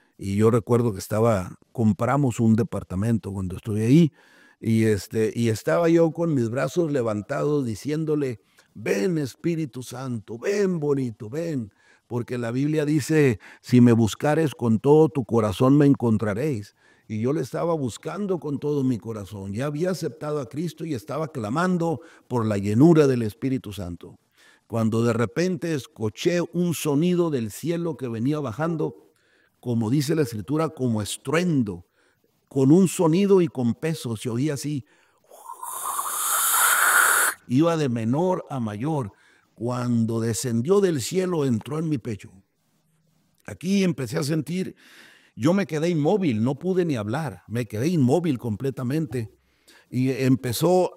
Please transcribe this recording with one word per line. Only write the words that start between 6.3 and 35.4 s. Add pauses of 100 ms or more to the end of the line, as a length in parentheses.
mis
brazos
levantados
diciéndole, (320)
"Ven,
Espíritu
Santo,
ven,
bonito,
ven", (360)
porque
la
Biblia
dice, (220)
"Si
me
buscares
con
todo
tu
corazón
me
encontraréis". (320)
Y
yo
le
estaba
buscando
con
todo
mi
corazón.
Ya
había
aceptado
a
Cristo
y
estaba
clamando (260)
por
la
llenura
del
Espíritu
Santo. (480)
Cuando
de
repente
escuché (120)
un
sonido
del
cielo
que
venía
bajando, (520)
como
dice
la
Escritura,
como
estruendo, (600)
con
un
sonido
y
con
peso,
se
oía
así. (2500)